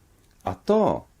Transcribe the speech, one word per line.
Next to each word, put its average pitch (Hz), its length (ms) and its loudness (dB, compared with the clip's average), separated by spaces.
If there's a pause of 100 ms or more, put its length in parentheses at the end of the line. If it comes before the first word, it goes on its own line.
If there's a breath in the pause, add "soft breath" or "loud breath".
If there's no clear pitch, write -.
(440)
A 92 120 -8
to 190 520 0 (120)